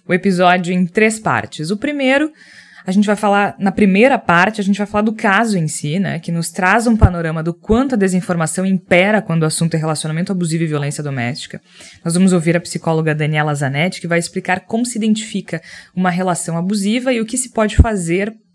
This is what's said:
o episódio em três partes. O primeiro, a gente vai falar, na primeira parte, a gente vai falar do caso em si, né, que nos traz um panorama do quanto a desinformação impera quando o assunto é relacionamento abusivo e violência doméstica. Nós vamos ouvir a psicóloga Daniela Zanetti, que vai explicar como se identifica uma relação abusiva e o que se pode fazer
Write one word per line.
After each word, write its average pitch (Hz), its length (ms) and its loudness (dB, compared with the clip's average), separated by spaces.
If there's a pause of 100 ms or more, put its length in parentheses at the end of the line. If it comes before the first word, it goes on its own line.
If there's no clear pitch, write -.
o 170 60 -2
episódio 180 580 2
em 180 140 2
três 214 340 0
partes. 151 520 -4
O 214 60 -4
primeiro, 285 540 0 (560)
a 190 40 0
gente 202 140 4
vai 208 100 2
falar, 202 440 2
na 196 120 0
primeira 220 460 4
parte, 214 420 2
a 202 40 -2
gente 196 160 0
vai 202 80 -4
falar 208 160 -2
do 220 100 0
caso 214 460 0
em 160 80 0
si, 151 320 -4
né, 156 180 -4
que 165 140 -8
nos 170 180 -4
traz 202 380 2
um 226 100 4
panorama 170 460 0
do 170 100 -2
quanto 247 400 0
a - 40 2
desinformação 180 680 0
impera 190 560 2
quando 165 220 -2
o - 20 2
assunto 160 300 -2
é - 20 0
relacionamento 156 540 -4
abusivo 170 320 -2
e 165 40 -2
violência 143 360 -4
doméstica. 131 580 -6 (420)
Nós 170 120 -2
vamos 185 180 4
ouvir 170 240 2
a 170 40 -4
psicóloga 160 520 -2
Daniela 151 400 0
Zanetti, 143 480 -2
que 175 60 -8
vai 170 100 0
explicar 185 440 -4
como 240 260 -4
se 240 100 -8
identifica 208 640 -2 (340)
uma 185 140 0
relação 175 480 -2
abusiva 208 560 -2
e - 80 -2
o - 60 -4
que 254 100 -6
se - 140 -6
pode 214 240 -2
fazer 202 580 0 (220)